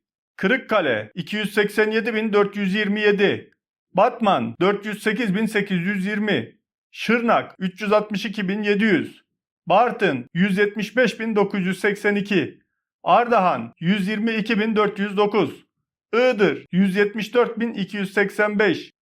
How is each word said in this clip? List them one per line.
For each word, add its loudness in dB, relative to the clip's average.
Kırıkkale -2
iki -8
yüz -6
seksen 0
yedi -2
bin -2
dört 2
yüz -2
yirmi -2
yedi, 2
Batman 2
dört 0
yüz -8
sekiz -2
bin -2
sekiz -2
yüz -4
yirmi, -2
Şırnak 0
üç -6
yüz 0
altmış 0
iki -4
bin -4
yedi 2
yüz, 0
Bartın 2
yüz 2
yetmiş -2
beş 2
bin -4
dokuz 0
yüz -4
seksen 0
iki, -2
Ardahan 2
yüz 0
yirmi -2
iki -2
bin 0
dört 0
yüz -4
dokuz, 0
Iğdır 2
yüz 2
yetmiş -2
dört 0
bin -2
iki -6
yüz -6
seksen 0
beş 0